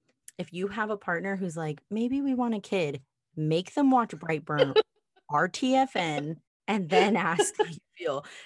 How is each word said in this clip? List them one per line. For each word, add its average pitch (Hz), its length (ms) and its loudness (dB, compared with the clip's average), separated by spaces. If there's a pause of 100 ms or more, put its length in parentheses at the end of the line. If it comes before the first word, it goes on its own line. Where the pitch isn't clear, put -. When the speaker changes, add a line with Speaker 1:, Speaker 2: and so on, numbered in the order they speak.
(380)
Speaker 1:
If 175 140 -10
you 180 140 -4
have 214 240 -4
a 214 60 -2
partner 190 400 -4
who's 180 200 -6
like, 156 320 -6
"Maybe 247 320 -2
we 277 140 0
want 240 220 0
a 196 40 -4
kid," 151 400 -2 (360)
make 156 380 0
them 277 180 4
watch 240 180 2
Brightburn, 156 640 0 (300)
Speaker 2:
<laughs> - 260 -20
Speaker 1:
R 147 160 2
T 254 300 0
F 262 180 2
N, 156 460 -4 (260)
and 190 240 -2
then 196 240 6
ask 170 420 0
how 427 100 2
you 165 120 -12 (180)
feel. 147 300 -4 (200)